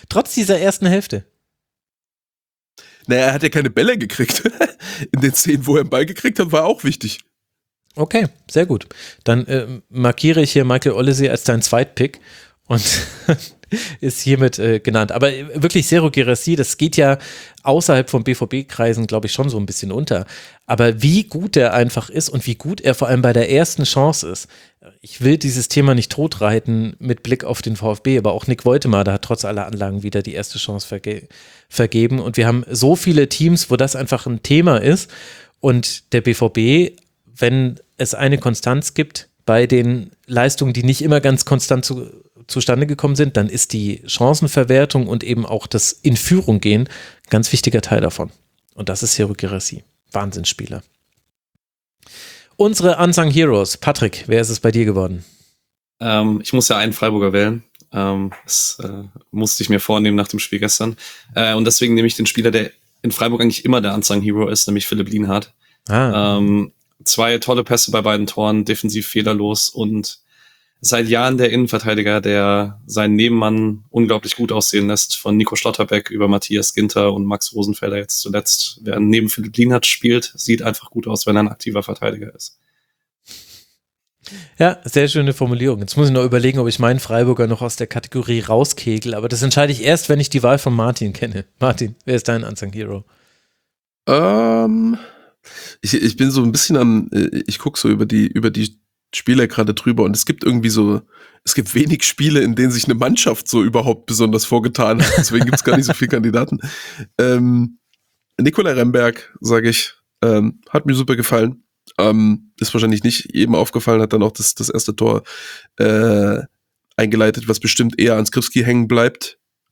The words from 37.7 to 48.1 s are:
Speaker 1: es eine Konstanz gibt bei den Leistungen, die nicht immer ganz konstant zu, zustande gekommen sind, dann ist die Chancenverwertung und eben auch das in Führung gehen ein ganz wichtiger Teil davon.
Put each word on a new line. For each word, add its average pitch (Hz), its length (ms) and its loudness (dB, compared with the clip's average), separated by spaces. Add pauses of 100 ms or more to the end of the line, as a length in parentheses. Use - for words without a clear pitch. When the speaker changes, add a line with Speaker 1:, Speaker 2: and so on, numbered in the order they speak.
Speaker 1:
es - 180 -4
eine 139 240 2
Konstanz 127 560 -2
gibt - 340 -4 (160)
bei 117 220 4
den 123 460 0 (140)
Leistungen, 127 460 0
die 120 120 -2
nicht 131 180 2
immer 151 180 4
ganz 131 240 2
konstant 131 400 0
zu, 123 240 -8 (380)
zustande 127 400 0
gekommen 143 300 -2
sind, 143 200 0
dann 104 120 2
ist - 240 -4
die 104 340 -6
Chancenverwertung 135 1040 2
und 110 160 -4
eben 113 220 -2
auch - 200 -6
das - 260 -2
in - 240 -4
Führung 160 440 2
gehen 104 220 2
ein - 480 -14
ganz 110 220 0
wichtiger 117 280 0
Teil 107 200 0
davon. 85 300 -4 (440)